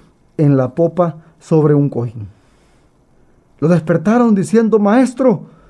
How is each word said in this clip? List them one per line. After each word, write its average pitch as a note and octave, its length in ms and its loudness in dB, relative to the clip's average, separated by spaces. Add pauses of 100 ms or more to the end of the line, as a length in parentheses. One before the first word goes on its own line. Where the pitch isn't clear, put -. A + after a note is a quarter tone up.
(380)
en C#3+ 200 2
la B2+ 160 -2
popa E3+ 440 -2 (200)
sobre D3+ 380 0
un C#3+ 140 0
cojín. A#2 380 -10 (1300)
Lo D3+ 80 -2
despertaron F3 680 0
diciendo: G#3 460 0
"Maestro, A#3+ 680 0 (240)